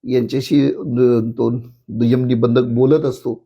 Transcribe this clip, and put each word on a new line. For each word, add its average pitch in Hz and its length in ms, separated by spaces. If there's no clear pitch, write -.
यांच्याशी 131 640
दु-, 120 600
तो 117 200
दुय्यम 117 360
निबंधक 120 380
बोलत 127 420
असतो 117 300